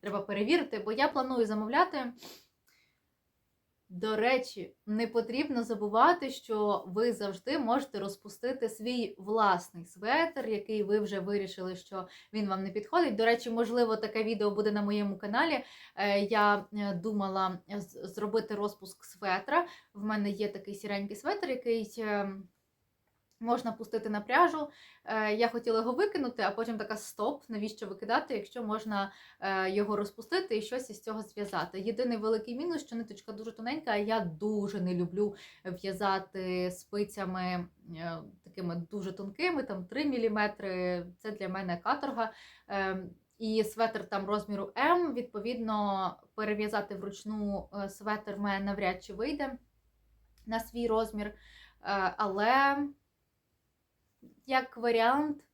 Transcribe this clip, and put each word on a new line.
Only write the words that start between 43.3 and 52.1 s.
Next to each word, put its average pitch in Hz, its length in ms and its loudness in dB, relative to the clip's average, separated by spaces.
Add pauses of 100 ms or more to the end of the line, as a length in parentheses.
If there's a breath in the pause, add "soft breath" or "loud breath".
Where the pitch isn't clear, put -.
і 220 260 2
светр 220 440 -2
там 196 180 -2
розміру 208 520 -2
М, 320 360 4
відповідно, 214 1040 -2 (180)
перев'язати 214 600 -2
вручну, 202 720 -6 (160)
е, 196 40 -6
светр 208 460 -6
в 202 60 -8
мене 196 240 0
навряд 196 400 -2
чи 196 100 -12
вийде 262 440 -4 (880)
на 226 140 0
свій 233 280 -2
розмір. 220 380 2
Е, 208 80 -10 (840 loud breath)